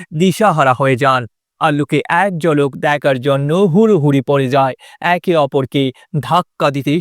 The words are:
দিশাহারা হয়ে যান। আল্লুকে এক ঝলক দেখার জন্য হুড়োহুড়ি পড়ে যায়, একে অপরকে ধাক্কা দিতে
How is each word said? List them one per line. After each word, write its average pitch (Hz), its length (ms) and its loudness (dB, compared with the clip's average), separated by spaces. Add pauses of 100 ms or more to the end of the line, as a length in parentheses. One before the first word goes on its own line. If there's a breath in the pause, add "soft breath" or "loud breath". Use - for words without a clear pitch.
(140 loud breath)
দিশাহারা 160 600 2
হয়ে 131 240 0
যান। 131 240 0 (400)
আল্লুকে 147 380 0 (140)
এক 190 240 2
ঝলক 147 400 0
দেখার 147 440 -2
জন্য 139 280 -2 (140)
হুড়োহুড়ি 160 580 2
পড়ে 139 280 0
যায়, 135 260 0 (260 loud breath)
একে 175 340 0
অপরকে 143 480 0 (360 soft breath)
ধাক্কা - 520 -2
দিতে 139 300 -4